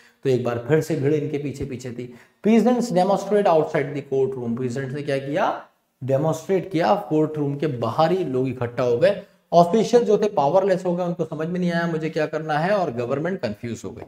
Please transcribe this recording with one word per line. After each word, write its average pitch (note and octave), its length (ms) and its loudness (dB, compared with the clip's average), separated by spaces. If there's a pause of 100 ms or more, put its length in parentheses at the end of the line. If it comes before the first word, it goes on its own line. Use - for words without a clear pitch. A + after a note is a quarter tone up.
(240)
तो C#3 60 0
एक A#2+ 140 2
बार A#2 240 -4
फिर D#3 140 4
से D#3 140 -4
भीड़ C#3 180 0
इनके C#3+ 240 -2
पीछे C#3 280 -6
पीछे B2+ 260 -10
थी। B2 220 -12 (340)
Peasants A#3 440 4
demonstrate F#3 560 2
outside D3+ 460 2
the C#3+ 80 -6 (120)
court C3+ 260 0
room। A#2 180 -4
Peasants B2+ 360 -6
ने D3 80 -6
क्या C#3 160 -2
किया, D3 480 -2 (380)
Demonstrate D#3+ 680 0
किया, F3 240 2
कोर्ट D#3 420 0
रूम C#3+ 200 -2
के D#3 100 -2
बाहर B2+ 440 0
ही F#3 120 0
लोग C3 240 -2
इकट्ठा A#2+ 360 -4
हो A#2+ 140 2
गए। F#3 260 2 (300)
ऑफिशियल G3+ 500 4
जो G#3 140 4
थे G#3 120 0
powerless F3+ 560 2
हो F3 100 0
गए, F3+ 80 -4
उनको E3+ 220 -4
समझ D#3 220 -6
में F3+ 120 -4
नहीं F3+ 120 0
आया E3+ 160 0
मुझे D#3+ 220 -4
क्या D#3 160 -2
करना D#3 320 -4
है E3+ 140 2
और F3+ 200 0
government C#3 480 -4
confuse A2 460 -8
हो F#2+ 40 -10
गई। - 180 -14